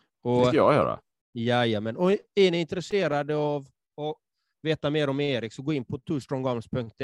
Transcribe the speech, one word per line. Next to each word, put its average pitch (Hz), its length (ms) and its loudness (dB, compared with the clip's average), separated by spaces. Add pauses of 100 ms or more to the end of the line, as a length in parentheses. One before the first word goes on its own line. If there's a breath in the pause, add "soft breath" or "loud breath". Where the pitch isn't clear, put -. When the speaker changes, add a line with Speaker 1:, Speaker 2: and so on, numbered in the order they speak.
(220)
Speaker 1:
Och 123 180 2
Speaker 2:
Det 123 60 6
ska 123 100 4
jag 117 180 6
göra. 67 260 2 (340)
Speaker 1:
jajamän. 117 640 0
Och 180 140 2 (240)
är 190 160 6
ni 175 100 0
intresserade 156 760 -2
av 147 260 -2 (340)
att 151 200 -6 (460)
veta 151 280 -2
mer 147 200 2
om 135 100 -2
Erik, 123 320 -2
så 135 100 -14
gå 147 100 -4
in 135 120 -2
på - 140 -8
two 147 220 -6
strong 131 260 -6
arms 120 220 -4
punkt 117 360 -6